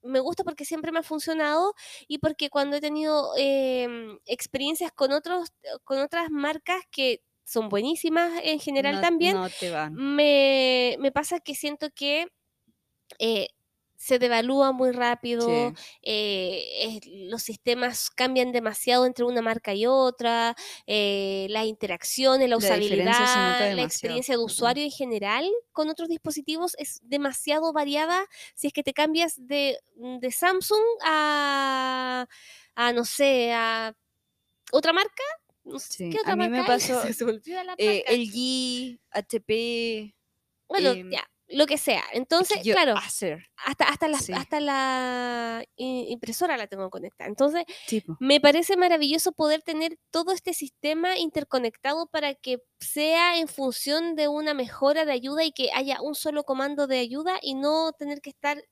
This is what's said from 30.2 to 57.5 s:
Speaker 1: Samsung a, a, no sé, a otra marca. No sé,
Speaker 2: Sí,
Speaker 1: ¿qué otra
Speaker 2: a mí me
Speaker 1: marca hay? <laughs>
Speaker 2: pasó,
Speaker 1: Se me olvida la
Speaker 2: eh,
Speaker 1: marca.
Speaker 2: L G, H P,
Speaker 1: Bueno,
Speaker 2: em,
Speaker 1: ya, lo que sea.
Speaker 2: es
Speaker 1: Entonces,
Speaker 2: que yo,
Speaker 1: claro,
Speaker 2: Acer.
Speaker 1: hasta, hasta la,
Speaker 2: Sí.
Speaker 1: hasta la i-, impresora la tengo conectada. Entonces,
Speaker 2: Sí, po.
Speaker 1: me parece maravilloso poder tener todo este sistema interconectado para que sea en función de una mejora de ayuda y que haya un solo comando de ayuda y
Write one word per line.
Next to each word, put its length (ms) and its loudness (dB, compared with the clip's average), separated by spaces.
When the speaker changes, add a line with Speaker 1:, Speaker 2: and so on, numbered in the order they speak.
Speaker 1:
Samsung 500 2
a, 1200 0
a, 180 2
no 140 0
sé, 480 2
a 400 -2
otra 200 4
marca. 300 0
No 160 -12
sé, 80 -14
Speaker 2:
Sí, 200 -8
Speaker 1:
¿qué 120 -2
otra 140 0
Speaker 2:
a 20 0
mí 120 2
me 140 0
Speaker 1:
marca 20 0
hay? 140 4
<laughs> 20 0
Speaker 2:
pasó, 340 -2
Speaker 1:
Se 100 -4
me 80 0
olvida 320 -8
la 140 -10
Speaker 2:
eh, 260 2
Speaker 1:
marca. 100 2
Speaker 2:
L 120 0
G, 720 -4
H 300 -4
P, 760 -4
Speaker 1:
Bueno, 280 2
Speaker 2:
em, 140 -12
Speaker 1:
ya, 140 -4
lo 180 4
que 120 0
sea. 260 0
Speaker 2:
es 100 2
Speaker 1:
Entonces, 100 0
Speaker 2:
que 40 -6
yo, 120 2
Speaker 1:
claro, 200 6
Speaker 2:
Acer. 600 -4
Speaker 1:
hasta, 320 0
hasta 200 0
la, 100 0
Speaker 2:
Sí. 140 -6
Speaker 1:
hasta 280 -2
la 1040 -2
i-, 340 -4
impresora 460 -2
la 100 -6
tengo 240 -8
conectada. 380 -12
Entonces, 360 2
Speaker 2:
Sí, 140 0
po. 200 -10
Speaker 1:
me 200 6
parece 360 6
maravilloso 560 4
poder 300 2
tener 360 -4
todo 220 0
este 220 -4
sistema 640 -2
interconectado 920 -2
para 260 -2
que 240 -4
sea 580 2
en 100 0
función 680 -2
de 120 2
una 260 -2
mejora 500 0
de 80 -2
ayuda 320 -2
y 80 -2
que 220 -2
haya 280 -2
un 120 -4
solo 300 -4
comando 420 -2
de 120 0
ayuda 440 -2
y 120 -4